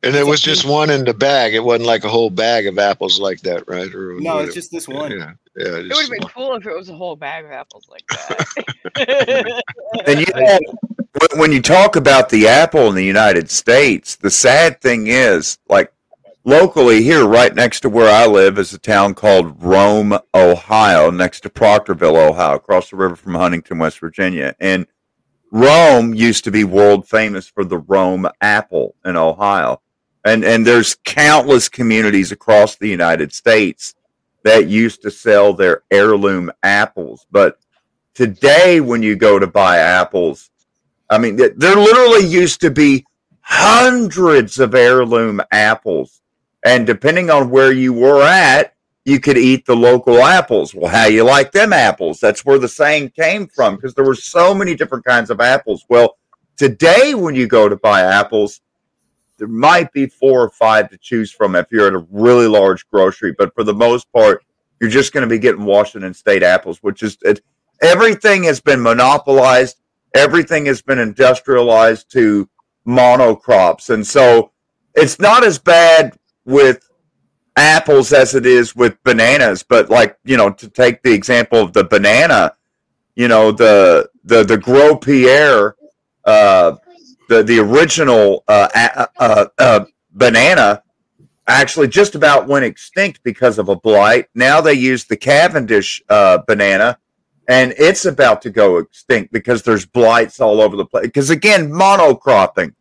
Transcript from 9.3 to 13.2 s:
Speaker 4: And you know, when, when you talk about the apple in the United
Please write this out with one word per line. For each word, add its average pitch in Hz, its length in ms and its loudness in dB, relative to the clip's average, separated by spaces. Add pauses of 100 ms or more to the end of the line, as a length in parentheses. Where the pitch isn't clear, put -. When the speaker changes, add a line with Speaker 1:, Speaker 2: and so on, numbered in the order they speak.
Speaker 4:
And 143 140 0
you 165 140 -2
know, - 240 2 (720)
when, - 100 -10
when 156 120 2
you 131 100 -2
talk 190 340 2
about 135 320 2
the 110 200 2
apple 143 400 2
in 98 60 -2
the 95 100 -4
United 98 460 0